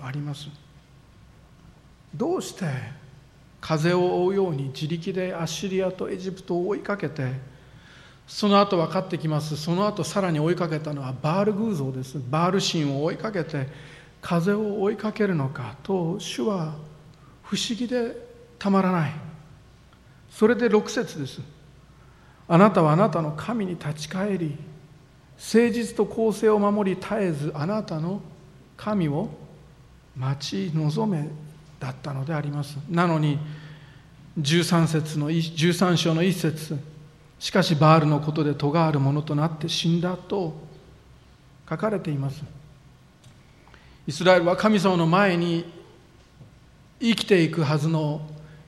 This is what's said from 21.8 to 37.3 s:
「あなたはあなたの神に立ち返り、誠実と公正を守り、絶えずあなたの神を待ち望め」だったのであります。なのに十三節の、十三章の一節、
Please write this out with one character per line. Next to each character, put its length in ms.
「あ 80
な 140
た 120
は 100
あ 40
な 140
た 100
の 120
神 340
に 60
立 220
ち 140
返 300
り、 180
誠 340
実 260
と 100
公 260
正 160
を 100
守 360
り、 60
絶 140
え 180
ず 220
あ 120
な 160
た 180
の 220
神 320
を 200
待 540
ち 40
望 380
め」 160
だ 120
っ 120
た 100
の 120
で 100
あ 60
り 100
ま 140
す。 120
な 160
の 140
に 180
十 280
三 240
節 280
の、 140
十 420
三 240
章 160
の 120
一 80
節、 440